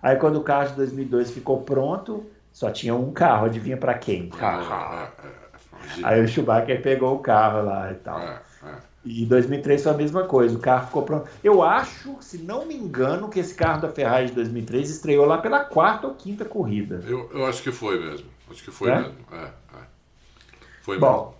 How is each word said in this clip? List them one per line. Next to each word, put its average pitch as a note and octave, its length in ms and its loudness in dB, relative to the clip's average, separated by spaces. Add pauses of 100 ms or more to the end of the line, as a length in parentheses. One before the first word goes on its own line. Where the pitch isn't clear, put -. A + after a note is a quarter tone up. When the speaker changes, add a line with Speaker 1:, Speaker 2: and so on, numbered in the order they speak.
Speaker 1:
Aí, C3 140 4
quando D3+ 200 2
o D3+ 60 -2
carro C#3+ 260 2
de C3+ 60 -10
dois C3+ 180 -2
mil C3+ 120 -6
e B2 40 -8
dois A#2+ 220 0
ficou C3+ 320 -2
pronto, F3+ 640 -2 (260)
só A2 180 -4
tinha A#2 240 -4
um B2+ 180 -2
carro. A#2 340 4
Adivinha A2+ 300 -4
pra B2+ 180 0
quem? F2+ 360 -4 (100)
Speaker 2:
É, B2 40 -6
é, G#2+ 40 2
é, F2 840 -8 (500)
imagina. - 280 -6
Speaker 1:
Aí A2+ 160 6
o A2+ 40 2
Schumacher A#2 540 2
pegou C3 340 2
o - 20 -6
carro G#2+ 460 4
lá G2 260 -4
e F#2+ 60 -8
tal. - 240 -10
Speaker 2:
É, E2+ 200 -10 (240)
é. D2 40 -16 (360)
Speaker 1:
E A#2 200 -4
em - 20 -4
dois B2+ 200 6
mil C#3 120 -2
e - 40 -6
três C#3+ 200 2
foi D#3 100 2
a D3+ 40 2
mesma D3+ 280 0
coisa, A#2+ 320 4
o A#2 40 -6
carro B2+ 260 2
ficou - 160 -4
pronto. D3+ 260 -4 (140)
Eu G3+ 200 8
acho, B3+ 580 0
se - 180 -16
não G#3+ 280 -8
me D#4+ 100 -10
engano, E3+ 520 -2
que F#3 120 -4
esse E3+ 140 -6
carro D#3+ 280 0
da D#3 60 -4
Ferrari B2+ 380 2
de A#2 60 -6
dois A#2 160 -2
mil A#2 140 -6
e A2+ 40 -8
três C#3 240 -2
estreou D3 360 4
lá D#3+ 120 4
pela B3+ 260 0
quarta G#3 420 2
ou C4+ 80 -8
quinta G#3 300 -10
corrida. G#2 640 -4
Speaker 2:
Eu, B2 280 -6
eu C3+ 120 -2
acho B2+ 160 -4
que C3 100 -4
foi G#2 260 -2
mesmo, D2+ 280 -8 (240)
acho - 120 -20
que - 80 -16
foi G#2 200 -2
Speaker 1:
É? C3+ 60 4
Speaker 2:
mesmo, - 180 -4 (180)
é, E2 120 -14
é. - 380 -20 (1000)
Foi G2 160 -6
Speaker 1:
Bom, - 140 4
Speaker 2:
mesmo. - 280 -2